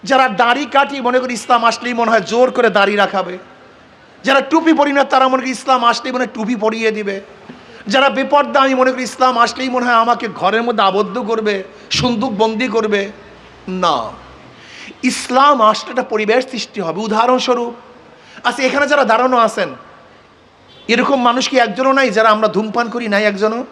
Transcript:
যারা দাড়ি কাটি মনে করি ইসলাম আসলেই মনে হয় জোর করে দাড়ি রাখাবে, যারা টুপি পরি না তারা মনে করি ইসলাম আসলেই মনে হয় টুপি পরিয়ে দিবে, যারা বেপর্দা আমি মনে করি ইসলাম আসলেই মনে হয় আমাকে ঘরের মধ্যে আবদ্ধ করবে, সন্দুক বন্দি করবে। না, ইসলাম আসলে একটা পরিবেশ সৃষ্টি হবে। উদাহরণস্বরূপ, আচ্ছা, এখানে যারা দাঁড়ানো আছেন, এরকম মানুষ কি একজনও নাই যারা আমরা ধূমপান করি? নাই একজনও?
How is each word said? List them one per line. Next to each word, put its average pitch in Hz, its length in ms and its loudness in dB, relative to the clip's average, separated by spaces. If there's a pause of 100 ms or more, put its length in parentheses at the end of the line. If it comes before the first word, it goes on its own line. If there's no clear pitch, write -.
যারা 262 240 2
দাড়ি 240 360 0
কাটি 269 360 0
মনে 247 180 0
করি 254 160 -2
ইসলাম 233 300 0
আসলেই 233 280 -2
মনে 226 180 0
হয় 226 100 4
জোর 233 300 2
করে 240 200 2
দাড়ি 202 260 2
রাখাবে, 185 420 -2 (880)
যারা 269 160 2
টুপি 320 320 2
পরি 285 200 2
না 277 120 2
তারা 262 240 2
মনে 262 140 0
করি 254 80 -6
ইসলাম 254 340 0
আসলেই 233 280 0
মনে 254 120 -2
হয় - 100 -8
টুপি 226 200 -4
পরিয়ে 220 360 -2
দিবে, 202 300 -6 (680)
যারা 269 220 2
বেপর্দা 269 520 0
আমি 269 140 2
মনে 254 180 2
করি 254 100 -6
ইসলাম 254 360 0
আসলেই 240 300 0
মনে 247 180 -2
হয় 240 80 2
আমাকে 226 340 2
ঘরের 202 340 -2
মধ্যে 233 200 0
আবদ্ধ 196 360 0
করবে, 214 440 -2 (280)
সন্দুক 240 420 -2
বন্দি 220 360 0
করবে। 208 420 -2 (580)
না, 170 420 -2 (920)
ইসলাম 254 580 2
আসলে 214 300 2
একটা 247 120 -4
পরিবেশ 220 480 0
সৃষ্টি - 300 -10
হবে। 165 200 -6
উদাহরণস্বরূপ, 240 720 0 (720)
আচ্ছা, 247 180 -2
এখানে 269 260 0
যারা 285 160 2
দাঁড়ানো 247 320 2
আছেন, 214 320 0 (1200)
এরকম 247 340 0
মানুষ 240 260 0
কি 262 100 0
একজনও 240 340 2
নাই 269 180 2
যারা 220 180 2
আমরা 214 200 2
ধূমপান 214 420 -4
করি? 233 180 -6
নাই 202 160 0
একজনও? 214 480 -2